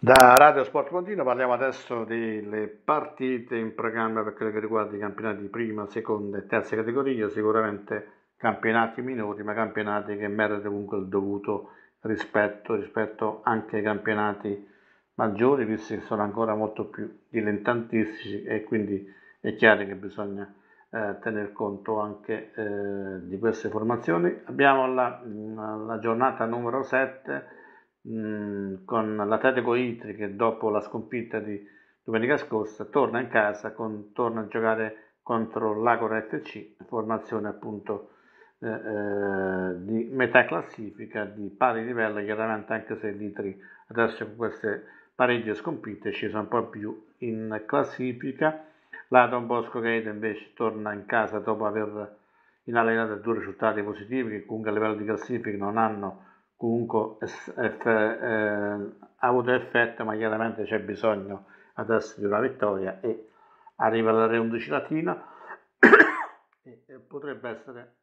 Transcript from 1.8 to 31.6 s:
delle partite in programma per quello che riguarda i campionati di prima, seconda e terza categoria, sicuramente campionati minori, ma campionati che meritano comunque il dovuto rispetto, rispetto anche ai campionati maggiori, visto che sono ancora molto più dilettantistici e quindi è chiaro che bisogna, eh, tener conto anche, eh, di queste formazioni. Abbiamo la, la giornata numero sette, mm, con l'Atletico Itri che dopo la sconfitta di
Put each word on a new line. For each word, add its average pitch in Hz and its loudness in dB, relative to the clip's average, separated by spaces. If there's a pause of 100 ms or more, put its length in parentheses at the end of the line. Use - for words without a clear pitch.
delle 107 -4
partite 131 -2
in 110 -4
programma 113 -2
per 104 -6
quello 110 -4
che 107 -2
riguarda 107 -2
i 101 -6
campionati 104 -6
di 98 -10
prima, 107 -4
seconda 104 -4
e 98 -8
terza 107 -2
categoria, 120 0
sicuramente 107 0 (260)
campionati 113 2
minori, 107 -6
ma 107 -4
campionati 104 -2
che 104 -4
meritano 104 0
comunque 101 -4
il 95 -6
dovuto 101 -2 (320)
rispetto, 107 0
rispetto 107 -4
anche 110 0
ai 107 0
campionati 104 -2 (500)
maggiori, 120 2
visto 110 -4
che 101 -6
sono 104 -4
ancora 107 0
molto 107 -4
più - -12
dilettantistici 107 -2
e 107 -4
quindi 101 -4 (280)
è 98 -4
chiaro 104 6
che 98 -8
bisogna, 101 -8 (400)
eh, 104 -4
tener 104 -4
conto 107 -4
anche, 107 -6
eh, 101 -6
di 95 -6
queste 110 0
formazioni. 120 0 (120)
Abbiamo 135 4
la, 127 0
la 110 -8
giornata 117 2
numero 120 -2
sette, 135 -2 (520)
mm, 104 -6
con 107 0
l'Atletico 117 2
Itri 117 -4
che 101 -8
dopo 113 0
la 104 2
sconfitta 117 -6
di 104 -8 (400)